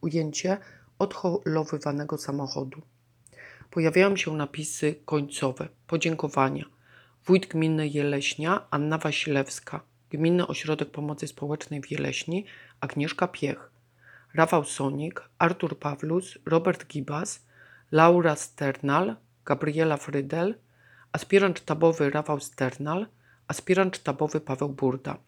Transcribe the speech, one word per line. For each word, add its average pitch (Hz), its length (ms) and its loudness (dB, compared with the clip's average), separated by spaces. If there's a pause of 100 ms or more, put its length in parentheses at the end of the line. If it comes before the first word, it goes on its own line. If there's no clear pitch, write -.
Ujęcie 165 560 0 (420)
odholowywanego 156 1160 -2
samochodu. 139 640 -6 (880)
Pojawiają 180 460 4
się 170 180 -2
napisy 151 600 -4 (100)
końcowe, 143 640 -2 (200)
podziękowania. 151 800 0 (600)
Wójt 185 200 6
gminy 160 420 0
Jeleśnia 143 840 0
Anna 151 260 0
Wasilewska, 147 840 -2 (280)
Gminny 170 380 2
Ośrodek 156 440 -4
Pomocy 147 360 -6
Społecznej 147 540 -8
w - 100 -12
Jeleśni 147 540 -4 (340)
Agnieszka 143 480 -2
Piech, - 440 -6 (640)
Rafał 160 300 4
Sonik, 143 760 -6
Artur 170 420 0
Pawlus, 156 680 -4
Robert 170 420 0
Gibas, 147 580 -8 (460)
Laura 165 440 6
Sternal, 147 800 0 (300)
Gabriela 151 520 2
Frydel, 147 580 -2 (560)
aspirant 196 480 4
sztabowy 160 500 4
Rafał 147 300 -2
Sternal, 151 680 -4 (400)
aspirant 185 500 2
sztabowy 151 420 -2
Paweł 143 300 -4
Burda. 135 480 -2 (100)